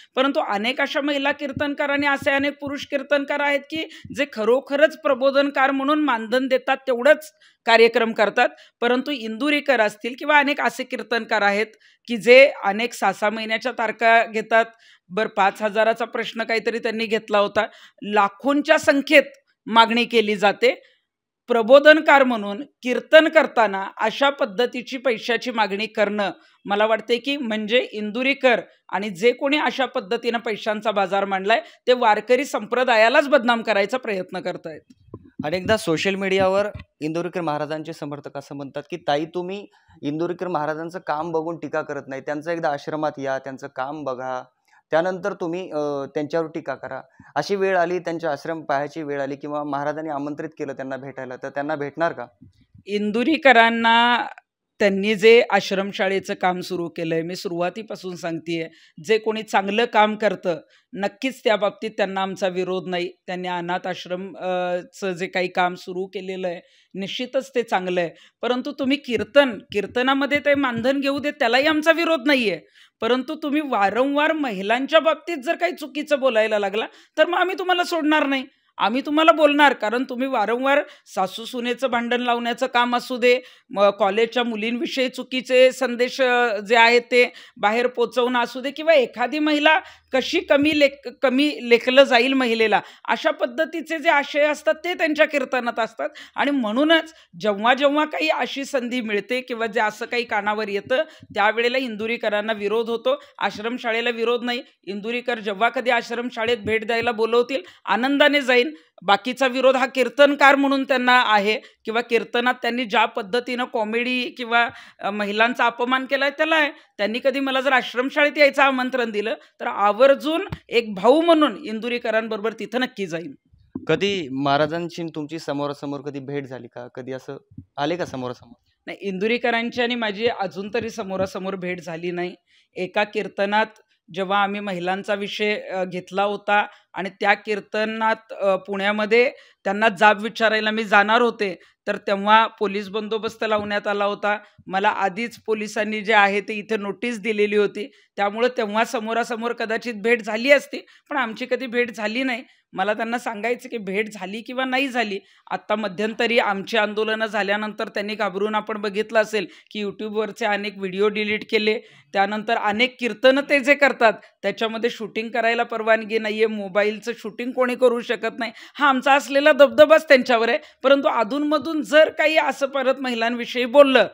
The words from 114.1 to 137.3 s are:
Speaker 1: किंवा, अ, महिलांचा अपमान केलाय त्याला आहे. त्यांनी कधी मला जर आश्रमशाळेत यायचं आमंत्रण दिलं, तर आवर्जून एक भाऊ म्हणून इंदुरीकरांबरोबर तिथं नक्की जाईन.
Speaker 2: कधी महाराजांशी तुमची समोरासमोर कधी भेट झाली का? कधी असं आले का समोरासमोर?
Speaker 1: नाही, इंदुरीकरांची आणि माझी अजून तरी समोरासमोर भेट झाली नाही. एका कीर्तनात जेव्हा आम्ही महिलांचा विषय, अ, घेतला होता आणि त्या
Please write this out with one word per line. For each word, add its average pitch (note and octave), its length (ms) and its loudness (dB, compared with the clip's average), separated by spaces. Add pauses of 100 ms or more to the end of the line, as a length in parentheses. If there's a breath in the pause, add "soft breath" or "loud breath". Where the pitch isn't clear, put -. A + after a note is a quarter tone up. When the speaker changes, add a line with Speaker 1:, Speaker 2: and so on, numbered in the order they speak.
Speaker 1:
किंवा, A#3 380 0 (320 loud breath)
अ, G3 100 -4
महिलांचा G#3+ 560 0
अपमान B3 400 0
केलाय C#4 240 0
त्याला D#4 260 0
आहे. D4 140 2 (280 soft breath)
त्यांनी G#3+ 260 -2
कधी C#4 160 0
मला C4 200 -2
जर C4+ 120 0
आश्रमशाळेत C4+ 680 0
यायचं C#4+ 240 4
आमंत्रण B3+ 480 0
दिलं, G#3 240 -4 (260 soft breath)
तर A#3 60 -6
आवर्जून B3+ 800 2 (200 loud breath)
एक G#3+ 260 -2
भाऊ A#3 260 6
म्हणून D#4 440 4
इंदुरीकरांबरोबर A3 880 -4
तिथं G#3+ 280 -6
नक्की B3 260 -6
जाईन. E3 280 -10 (540)
Speaker 2:
कधी F3 400 0
महाराजांशी D3+ 760 0 (120)
तुमची D#3 240 -8
समोरासमोर C#3+ 640 -6
कधी C#3 180 -10
भेट C#3 280 -8
झाली A#2+ 200 -14
का? B2 280 -16
कधी B2+ 180 -12
असं C3+ 240 -12 (400)
आले D3 200 -2
का E3 100 -6
समोरासमोर? B2+ 480 -10 (320)
Speaker 1:
नाही, F3 140 -14
इंदुरीकरांची A#3 800 -2
आणि A#3+ 120 0
माझी A3 320 -4
अजून G3 480 -4
तरी A3+ 160 -4
समोरासमोर F#3+ 640 -6
भेट F3+ 260 -8
झाली E3+ 300 -8
नाही. F3 240 -6 (420)
एका F#3 280 -2
कीर्तनात G#3 640 -2 (480)
जेव्हा F#3+ 280 0
आम्ही G3+ 180 -2
महिलांचा F#3+ 540 -4
विषय, G#3 460 -4
अ, F#3 240 -6
घेतला F3+ 380 -6
होता G#3 440 0 (280 soft breath)
आणि F#3 160 -6 (100)
त्या G3+ 140 4